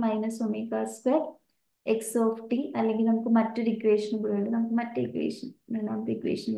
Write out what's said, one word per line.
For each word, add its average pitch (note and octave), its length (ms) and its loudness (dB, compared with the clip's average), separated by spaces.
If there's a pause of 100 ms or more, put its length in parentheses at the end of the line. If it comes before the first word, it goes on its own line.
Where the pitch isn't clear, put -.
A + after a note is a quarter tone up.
മൈനസ് G#3+ 400 0
ഒമേഗ A3 340 -2 (160)
സ്ക്വയർ C4+ 260 2 (760)
x - 40 -4 (220)
of A3+ 140 2 (120)
t, - 40 -2 (240)
അല്ലെങ്കിൽ A3 320 2
നമുക്ക് A3+ 280 2
മറ്റൊരു A3+ 380 2
equation G#3+ 460 2
കൂടെ G#3 160 -2
ഉണ്ട്, G#3 180 0
നമുക്ക് A3+ 240 0
മറ്റേ - 280 -4
equation, - 420 -4 (260)
രണ്ടാമത്തെ G#3+ 400 -4
equation - 420 -2